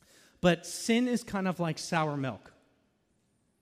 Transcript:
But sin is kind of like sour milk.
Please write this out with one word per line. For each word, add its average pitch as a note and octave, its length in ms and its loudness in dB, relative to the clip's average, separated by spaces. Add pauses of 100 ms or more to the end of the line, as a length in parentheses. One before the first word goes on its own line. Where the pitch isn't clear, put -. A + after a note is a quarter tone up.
(400)
But E3+ 240 4
sin A#3+ 440 0
is A#3+ 160 0
kind F#3+ 240 -4
of F#3 100 -2
like D#3+ 200 -2
sour D#3 380 0
milk. C3 360 -6 (1080)